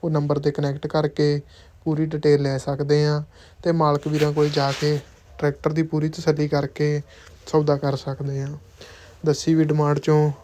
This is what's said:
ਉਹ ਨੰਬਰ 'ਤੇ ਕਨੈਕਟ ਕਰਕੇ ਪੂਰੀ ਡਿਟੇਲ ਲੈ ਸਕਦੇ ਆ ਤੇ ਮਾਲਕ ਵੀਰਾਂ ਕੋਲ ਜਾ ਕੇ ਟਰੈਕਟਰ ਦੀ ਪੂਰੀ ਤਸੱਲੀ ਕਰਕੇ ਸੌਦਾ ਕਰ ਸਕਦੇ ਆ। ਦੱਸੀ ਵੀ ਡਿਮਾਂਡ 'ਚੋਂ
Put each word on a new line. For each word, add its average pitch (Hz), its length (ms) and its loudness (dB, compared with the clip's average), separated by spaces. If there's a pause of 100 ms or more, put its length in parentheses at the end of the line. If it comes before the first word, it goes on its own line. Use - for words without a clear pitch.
ਉਹ 170 60 -2
ਨੰਬਰ 147 300 0
'ਤੇ 147 120 0
ਕਨੈਕਟ 143 360 -4
ਕਰਕੇ 147 540 0 (420)
ਪੂਰੀ 156 220 0
ਡਿਟੇਲ 151 360 2
ਲੈ 139 160 -2
ਸਕਦੇ 143 480 0
ਆ 147 180 0 (400)
ਤੇ 170 80 2
ਮਾਲਕ 151 360 2
ਵੀਰਾਂ 151 260 2
ਕੋਲ 147 160 2
ਜਾ 143 220 0
ਕੇ 147 280 0 (400)
ਟਰੈਕਟਰ 147 320 -2
ਦੀ 160 120 0
ਪੂਰੀ 156 260 -2
ਤਸੱਲੀ 151 380 -2
ਕਰਕੇ 147 540 -2 (460)
ਸੌਦਾ 147 300 2
ਕਰ 139 180 -2
ਸਕਦੇ 139 460 -8
ਆ। 139 60 -6 (800)
ਦੱਸੀ 151 300 2
ਵੀ 160 80 4
ਡਿਮਾਂਡ 151 360 2
'ਚੋਂ 151 320 4 (120)